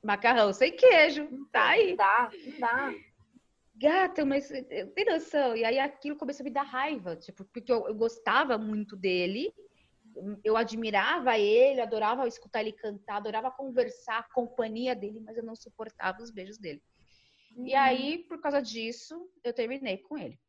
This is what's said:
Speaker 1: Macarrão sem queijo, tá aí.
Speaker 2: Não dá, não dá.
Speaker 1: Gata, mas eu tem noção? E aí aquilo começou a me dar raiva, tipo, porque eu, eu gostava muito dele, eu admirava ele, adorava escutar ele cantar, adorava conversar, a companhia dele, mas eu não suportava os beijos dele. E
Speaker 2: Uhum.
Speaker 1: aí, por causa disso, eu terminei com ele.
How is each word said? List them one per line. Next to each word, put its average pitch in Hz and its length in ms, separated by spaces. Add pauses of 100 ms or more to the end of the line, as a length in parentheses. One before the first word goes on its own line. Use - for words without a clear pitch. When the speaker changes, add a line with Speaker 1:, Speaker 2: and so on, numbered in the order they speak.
Speaker 1:
Macarrão 208 500
sem 285 220
queijo, 311 520 (240)
tá 226 180
aí. 392 200
Speaker 2:
Não 359 80
dá, 440 340 (140)
não 277 140
dá. 247 340 (800)
Speaker 1:
Gata, 311 500
mas 277 260
eu 214 420
tem 403 120
noção? 302 500
E 226 80
aí 240 140
aquilo 285 380
começou 285 280
a - 20
me 285 60
dar 277 120
raiva, 254 520
tipo, 190 300
porque 240 260
eu, 226 160
eu 220 60
gostava 226 640
muito 214 380
dele, 190 580 (880)
eu 220 140
admirava 226 800
ele, 240 420
adorava 226 480
escutar - 340
ele 220 120
cantar, 208 440
adorava 220 340
conversar, 240 680
a - 140
companhia 240 640
dele, 208 280
mas 220 140
eu 226 60
não 226 120
suportava 220 680
os 233 80
beijos 202 260
dele. 160 240 (840)
E 262 100
Speaker 2:
Uhum. - 20
Speaker 1:
aí, 269 420 (100)
por 320 140
causa 285 200
disso, 226 680 (140)
eu 240 100
terminei 240 460
com - 180
ele. 156 320